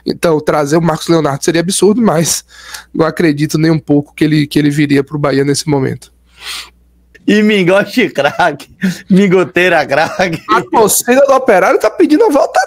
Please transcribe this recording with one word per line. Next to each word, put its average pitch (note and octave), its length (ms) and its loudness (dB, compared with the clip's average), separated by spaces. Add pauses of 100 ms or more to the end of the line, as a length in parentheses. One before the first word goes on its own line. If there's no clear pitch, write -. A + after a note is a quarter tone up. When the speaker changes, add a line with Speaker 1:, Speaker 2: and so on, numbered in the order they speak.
Speaker 1:
Então, D#3 340 -2
trazer D3+ 380 -2
o E3 40 -2
Marcos D#3 260 -2
Leonardo D3+ 360 0
seria E3 160 0
absurdo, G3 400 0
mas E3 440 0 (500)
não E3 100 0
acredito D#3 540 0
nem D#3+ 120 2
um D#3+ 80 2
pouco D3 360 -2
que - 100 -2
ele, D3+ 220 0
que - 120 -2
ele D3 120 2
viria C#3+ 340 0
pro D3+ 140 -10
Bahia C#3 260 0
nesse C#3+ 240 -2
momento. C3+ 420 -4 (1160)
Speaker 2:
E G3+ 160 2
Mingote G3 680 0
craque, D3 640 -4 (340)
Mingoteira F3+ 800 2
craque. D#3+ 600 -2
Speaker 1:
A A3 140 0
torcida B3 640 2
do C4+ 80 4
Operário B3+ 440 0
tá - 120 0
pedindo D4+ 340 2
a G#4+ 60 2
volta - 360 0